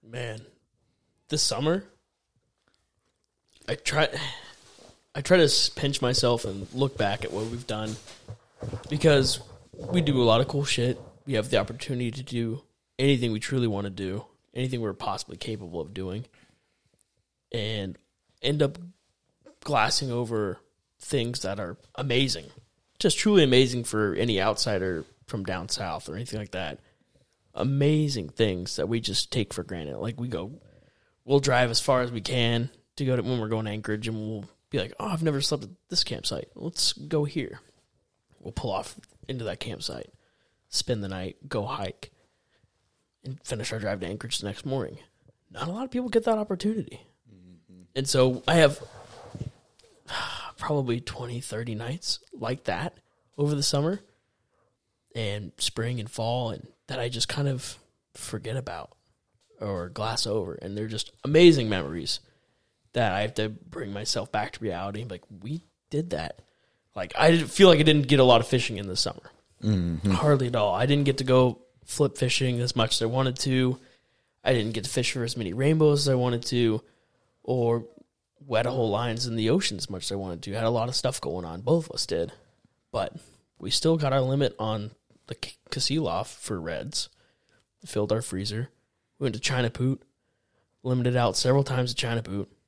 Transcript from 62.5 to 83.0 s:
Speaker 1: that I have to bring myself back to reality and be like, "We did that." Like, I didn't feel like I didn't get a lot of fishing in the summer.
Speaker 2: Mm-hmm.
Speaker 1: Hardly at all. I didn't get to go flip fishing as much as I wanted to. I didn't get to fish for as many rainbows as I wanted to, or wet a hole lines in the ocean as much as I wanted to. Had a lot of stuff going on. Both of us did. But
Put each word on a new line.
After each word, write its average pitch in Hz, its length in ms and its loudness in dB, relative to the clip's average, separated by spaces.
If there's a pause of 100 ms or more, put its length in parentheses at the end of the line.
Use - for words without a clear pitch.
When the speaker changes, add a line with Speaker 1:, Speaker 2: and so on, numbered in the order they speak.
Speaker 1:
that 113 200 2
I 98 100 0
have 110 120 -4
to 110 140 -2
bring 110 440 -12
myself 104 400 -4
back 107 200 -4
to - 120 -14
reality 101 360 -6
and 120 80 -10
be 98 60 -10
like, 87 100 -16 (180)
"We 151 200 -8 (280)
did 165 200 -2
that." 80 300 -6 (540)
Like, 90 240 -8
I 160 120 8
didn't 165 180 4
feel 196 200 10
like 165 120 10
I - 20 8
didn't 151 260 6
get 135 120 8
a 127 40 10
lot 120 160 10
of 117 60 -2
fishing 120 320 0
in 101 100 -6
the 92 80 -4
summer. - 340 -4 (320)
Speaker 2:
Mm-hmm. 90 500 2
Speaker 1:
Hardly 135 340 4
at 120 100 -2
all. 104 180 4
I 110 120 2
didn't 143 180 4
get 135 140 2
to 135 60 -4
go 127 360 6 (240)
flip - 320 0
fishing 127 440 0
as 120 140 -2
much 110 200 2
as - 80 0
I 113 40 0
wanted 127 340 0
to. 127 380 2 (640)
I 131 120 2
didn't 113 180 0
get 107 120 -6
to 135 60 -6
fish 127 220 -2
for 123 120 -4
as 117 120 -6
many 104 160 -4
rainbows 147 540 4
as 139 60 4
I - 20 4
wanted 123 320 0
to, 113 360 2 (600)
or 117 420 0 (640)
wet 120 200 2
a 123 40 -2
hole 123 200 0
lines 117 360 -2
in 117 100 -4
the 110 140 2
ocean 101 260 2
as 85 140 -8
much 92 140 -8
as - 80 -4
I - 40 -4
wanted 92 260 -6
to. 101 100 -10
Had 113 120 -4
a 110 60 2
lot 117 180 0
of 127 80 -8
stuff - 240 -2
going 87 240 -6
on. 85 180 -10
Both 156 280 2
of - 60 -12
us - 100 -4
did. 85 260 -2 (600)
But 101 220 -4 (440)